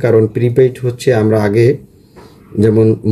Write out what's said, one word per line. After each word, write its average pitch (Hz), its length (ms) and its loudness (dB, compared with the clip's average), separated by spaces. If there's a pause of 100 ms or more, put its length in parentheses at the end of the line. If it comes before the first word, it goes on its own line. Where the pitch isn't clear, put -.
কারণ 110 200 2 (120)
prepaid 123 400 0 (100)
হচ্ছে 123 240 -4 (120)
আমরা 107 160 0 (100)
আগে 113 200 2 (960)
যেমন 110 220 2 (260)